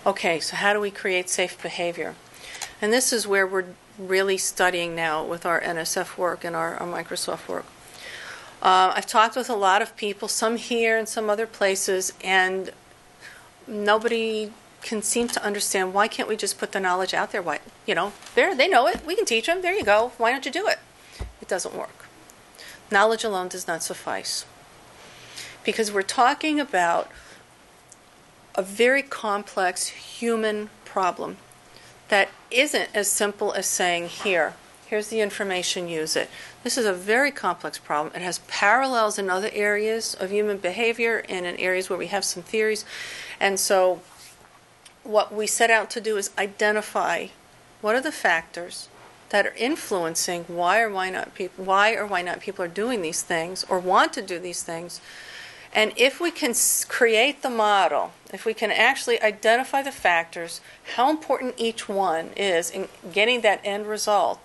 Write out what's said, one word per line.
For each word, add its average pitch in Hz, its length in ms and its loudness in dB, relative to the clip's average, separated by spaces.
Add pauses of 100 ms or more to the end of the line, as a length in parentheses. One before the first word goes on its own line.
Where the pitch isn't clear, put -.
Okay, 190 340 0
so 170 180 -6
how 202 180 2
do 208 60 0
we 202 100 -4
create 185 400 -2
safe 180 320 -2
behavior? 170 520 -6 (680)
And 214 100 2
this 247 180 4
is 208 160 0
where 196 200 4
we're 185 220 -2 (300)
really 190 380 2
studying 180 580 0
now 160 300 -2
with 170 220 -6
our 170 140 2
N 170 180 -2
S 170 180 -4
F 175 220 -6
work 175 260 -2
and 170 100 -6
our, 165 220 -2
our - 100 -6
Microsoft 175 640 -6
work. - 160 -6 (960)
Uh, 185 340 6
I've 202 120 -2
talked 226 280 4
with 247 140 -2
a 240 80 -2
lot 196 240 4
of - 160 -6
people, 202 320 -6
some 226 280 0
here 226 420 0
and 220 100 -2
some 220 220 -2
other 220 160 0
places, 190 680 0 (100)
and 190 480 2 (960)
nobody 220 840 0 (300)
can 214 180 -4
seem 233 280 0
to - 160 -2
understand 196 500 -2
why 208 140 4
can't - 200 -4
we 220 80 -2
just - 220 -4
put 202 140 -6
the 196 80 -2
knowledge 185 340 0
out 180 160 0
there? 214 100 -4
Why, 160 200 -4 (260)
you 196 80 -2
know, 185 180 -2 (220)
they're, 311 180 4
they 269 140 4
know 285 220 6
it. 403 180 -2
We 339 80 -2
can 427 100 0
teach 226 220 0
them. 359 160 0
There 359 100 0
you 392 120 -2
go. 220 340 4
Why 233 140 2
don't 269 120 -4
you 285 60 -4
do 370 160 -2
it? - 140 0 (600)
It - 60 -16
doesn't - 260 -4
work. - 340 -12 (840)
Knowledge 214 320 6
alone 190 240 -2
does 180 220 -8
not 165 160 -4
suffice - 600 -6 (1160)
because 214 300 -2
we're 202 100 0
talking 285 560 2
about 175 500 0 (1500)
a 185 60 0
very 233 400 2
complex 202 840 -2
human 220 840 -4 (160)
problem 180 520 -2 (720)
that 196 200 4 (220)
isn't 254 420 2
as 208 160 0
simple 208 440 0
as 190 140 -2
saying, 170 420 0
"Here, 175 460 0 (340)
here's 214 200 -4
the 220 120 -2
information, 190 680 -2
use 160 280 -4
it." - 120 -2 (360)
This 240 120 -2
is 226 100 2
a 196 60 2
very 214 380 2
complex - 480 -4
problem. 156 380 -2
It 170 60 -6
has 175 180 -4
parallels 233 760 2
in 196 140 -2
other 190 220 0
areas 214 640 0
of 185 180 -6
human 208 260 0
behavior 226 680 0
and 180 180 -6
in 175 100 -6
areas 185 320 0
where 180 100 -2
we 170 100 -6
have 190 160 -2
some - 180 -4
theories. 214 420 -2 (540)
And 196 220 0
so 185 400 4 (1000)
what 214 320 2
we 214 140 -2
set 233 200 4
out 220 220 4
to 233 100 -6
do 214 160 -2
is 196 220 -4
identify 202 880 0 (540)
what 214 160 2
are 262 40 2
the 302 120 -4
factors 175 760 -2 (420)
that 202 140 4
are - 120 -2
influencing 175 920 -2
why 175 320 2
or 226 100 2
why 190 220 -4
not - 240 -8
peop-, 180 240 -8
why 196 360 4
or 208 120 -2
why 185 160 -2
not 175 160 -4
people 190 260 -6
are 175 40 -4
doing 208 340 -2
these 160 200 -4
things 175 460 -2
or 185 120 2
want 208 320 4
to 233 100 -6
do 190 160 -6
these 175 240 -8
things. 170 380 -10 (720)
And 214 220 4
if 262 240 4
we 339 100 0
can 302 200 -2
s-, - 340 0
create 233 580 4
the 262 80 -2
model, 196 600 4 (200)
if 190 120 -12
we 220 100 0
can 214 160 0
actually 240 500 2
identify 233 640 2
the 277 80 -4
factors, 170 680 0 (340)
how 262 160 4
important 262 460 -2
each 226 320 -4
one 180 480 0
is 175 340 0
in 190 160 -6 (240)
getting 220 300 2
that 202 240 4
end 208 240 -4
result 202 560 0